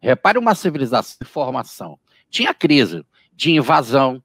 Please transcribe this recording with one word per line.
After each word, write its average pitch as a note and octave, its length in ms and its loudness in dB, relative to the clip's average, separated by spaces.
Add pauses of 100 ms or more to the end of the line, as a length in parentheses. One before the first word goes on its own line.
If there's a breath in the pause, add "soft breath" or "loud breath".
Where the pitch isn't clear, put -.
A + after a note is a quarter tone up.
Repare F#3+ 380 0
uma A#3 160 2
civilização C3+ 680 -4
em - 20 -12
formação. B2+ 720 -8 (300)
Tinha C4 240 -2
crise A2 520 0 (280)
de - 200 -2
invasão C3+ 720 2